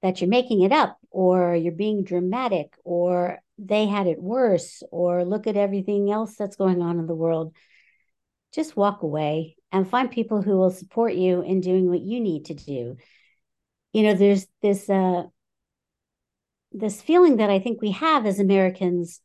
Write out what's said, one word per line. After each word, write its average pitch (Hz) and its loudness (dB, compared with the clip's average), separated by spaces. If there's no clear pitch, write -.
that 185 -2
you're 180 0
making 240 2
it 190 4
up, 294 2
or 180 2
you're 170 -2
being 202 -4
dramatic, 185 -4
or 175 -2
they 208 -2
had 202 -2
it 165 -2
worse, 208 -2
or 175 0
look 214 -4
at 202 -2
everything 202 -2
else 214 -4
that's 202 -8
going 185 2
on 170 -2
in 160 -6
the 165 -4
world, 160 -2
just 311 -6
walk 202 0
away 156 -4
and 190 0
find 247 0
people 214 -2
who 190 0
will 185 4
support 226 -4
you 180 0
in 190 -2
doing 185 2
what 175 0
you 226 -6
need 170 -4
to 170 -12
do. 131 -10
You 220 4
know, 208 4
there's 196 4
this, 202 0
uh, 185 2
this 208 -6
feeling 320 6
that 208 2
I 196 4
think 220 -6
we 214 -2
have 294 0
as 202 0
Americans 185 2